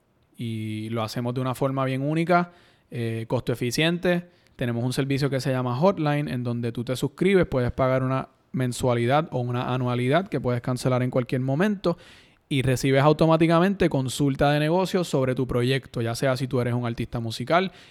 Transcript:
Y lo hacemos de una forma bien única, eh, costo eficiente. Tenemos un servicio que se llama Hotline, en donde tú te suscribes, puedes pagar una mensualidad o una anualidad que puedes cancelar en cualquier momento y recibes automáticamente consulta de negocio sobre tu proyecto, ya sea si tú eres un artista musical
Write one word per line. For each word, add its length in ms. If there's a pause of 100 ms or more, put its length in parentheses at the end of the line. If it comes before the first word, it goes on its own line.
(380)
Y 520
lo 140
hacemos 300
de 80
una 140
forma 300
bien 160
única, 500 (400)
eh, 360
costo 240
eficiente. 800 (260)
Tenemos 280
un 100
servicio 360
que 120
se 100
llama 240
Hotline, 540
en 140
donde 280
tú 120
te 120
suscribes, 500
puedes 260
pagar 320
una 260 (220)
mensualidad 800
o 80
una 340
anualidad 540
que 120
puedes 220
cancelar 420
en 80
cualquier 300
momento 560 (540)
y 120
recibes 400
automáticamente 840
consulta 600
de 80
negocio 440
sobre 320
tu 100
proyecto, 560
ya 140
sea 200
si 120
tú 120
eres 140
un 140
artista 320
musical 520 (200)